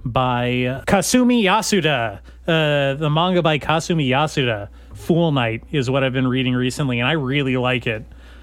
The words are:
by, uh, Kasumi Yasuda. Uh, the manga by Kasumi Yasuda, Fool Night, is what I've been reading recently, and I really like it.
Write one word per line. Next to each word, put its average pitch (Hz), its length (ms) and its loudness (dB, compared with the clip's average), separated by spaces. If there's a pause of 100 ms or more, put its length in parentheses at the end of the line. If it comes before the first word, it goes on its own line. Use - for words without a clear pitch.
by, 123 600 0
uh, 131 220 -6
Kasumi 240 560 2
Yasuda. 156 800 0 (280)
Uh, 147 460 2
the 151 160 -2
manga 175 320 2
by 160 160 2
Kasumi 156 500 0
Yasuda, 123 600 0 (260)
Fool 170 380 0
Night, 120 380 -2
is 131 200 -2
what 135 120 0
I've 131 120 0
been 131 140 0
reading 127 260 0
recently, 123 460 -2
and 123 80 0
I 151 40 0
really 135 460 0
like 123 280 -2
it. 113 180 -4 (380)